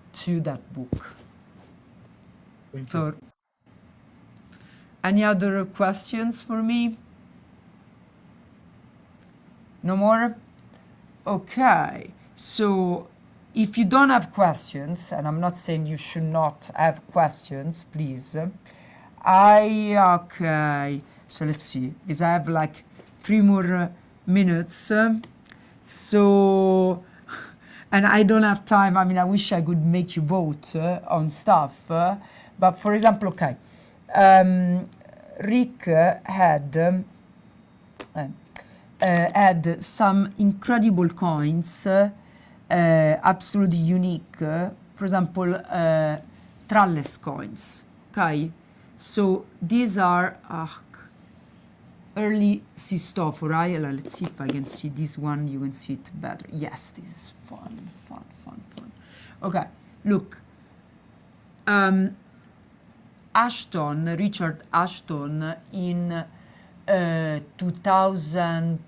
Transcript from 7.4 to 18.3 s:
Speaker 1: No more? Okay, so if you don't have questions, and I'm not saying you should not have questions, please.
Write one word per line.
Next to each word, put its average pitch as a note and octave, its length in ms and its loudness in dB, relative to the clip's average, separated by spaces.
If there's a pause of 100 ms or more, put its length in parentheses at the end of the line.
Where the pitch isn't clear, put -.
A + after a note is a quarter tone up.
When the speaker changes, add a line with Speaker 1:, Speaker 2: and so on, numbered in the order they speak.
Speaker 1:
No F#3+ 140 -2
more? A3 380 2 (920)
Okay, G3+ 880 0 (240)
so F#3+ 720 -2 (480)
if A3 240 -2
you A#3 60 4
don't C4+ 260 4
have A3+ 220 0
questions, E3 800 -2
and D3+ 160 -6
I'm D#3 100 -4
not F3+ 180 -4
saying D#3+ 300 -6
you D#3 100 -6
should D#3+ 280 -8
not D#3 500 -4
have D#3 260 0 (120)
questions, D3+ 800 -4
please. C#3 440 -8 (880)